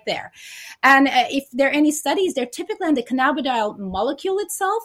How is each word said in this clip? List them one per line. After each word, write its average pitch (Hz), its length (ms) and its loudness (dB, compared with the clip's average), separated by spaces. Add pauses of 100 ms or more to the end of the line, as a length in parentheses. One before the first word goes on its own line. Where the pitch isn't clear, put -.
there. 151 240 -6 (500)
And, 269 260 6
uh, 247 220 2
if 269 140 -2 (100)
there 269 140 2
are 247 40 0
any 302 200 2
studies, 320 420 -2
they're 240 140 -2
typically 359 400 -6
on 302 80 2
the 240 80 -2
cannabidiol 254 720 -2
molecule 220 640 -4
itself, 415 460 -4